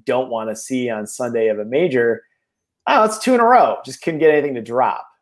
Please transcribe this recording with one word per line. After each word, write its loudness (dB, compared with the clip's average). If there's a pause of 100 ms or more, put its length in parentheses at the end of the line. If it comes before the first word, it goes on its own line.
don't -2
wanna -6
see -6
on -6
Sunday -2
of 0
a -6
major. 0 (640)
Oh, 4
it's -2
two 0
in 2
a 4
row. 4
Just -16
couldn't -4
get 6
anything 2
to -6
drop. -2 (140)